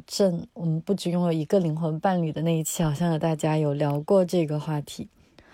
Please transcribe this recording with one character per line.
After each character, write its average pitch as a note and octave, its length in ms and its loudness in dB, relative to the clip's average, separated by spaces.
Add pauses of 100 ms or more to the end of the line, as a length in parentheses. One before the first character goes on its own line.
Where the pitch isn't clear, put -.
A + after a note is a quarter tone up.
证 F3+ 460 0
我 E3+ 140 -6
们 D#3+ 160 0
不 G3+ 120 -2
只 F3 160 -2
拥 F3 140 0
有 E3+ 80 2
一 D#3 140 -2
个 G3+ 120 4
灵 E3 160 2
魂 D#3+ 240 -2
伴 F3+ 240 0
侣 D#3 80 -2
的 D3+ 120 -6
那 E3 140 2
一 D#3+ 60 0
期， - 220 -2
好 D3+ 80 2
像 E3+ 180 0
有 D#3 80 0
大 D#3+ 160 0
家 D#3 220 0
有 D3+ 160 2
聊 D3 280 0
过 F#3+ 220 4
这 F3 240 0
个 D3+ 140 -4
话 D3 220 -4
题。 - 260 -14 (460)